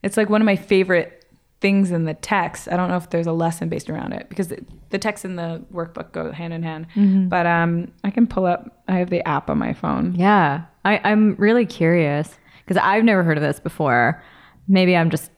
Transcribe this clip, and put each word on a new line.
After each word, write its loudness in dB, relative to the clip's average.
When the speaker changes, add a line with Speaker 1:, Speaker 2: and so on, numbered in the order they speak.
Speaker 1:
It's, -2
like, 0
one 4
of 4
my 4
favorite 0
things 2
in -2
the -4
text. -4
I -2
don't -2
know -2
if -8
there's -2
a -2
lesson -2
based -8
around -8
it -12
because -6
the, -12
the -6
text -6
and -10
the -8
workbook -10
go -8
hand -10
in -8
hand. -10
Speaker 2:
Mm-hmm. 4
Speaker 1:
But, 2
um, 0
I -2
can 2
pull -2
up, -4
I 2
have 0
the -2
app -4
on 0
my -4
phone. -2
Speaker 2:
Yeah. 2
I, 2
I'm 4
really 2
curious 0
'cause -2
I've 2
never 4
heard 2
of -2
this -2
before. 0
Maybe 4
I'm 2
just -6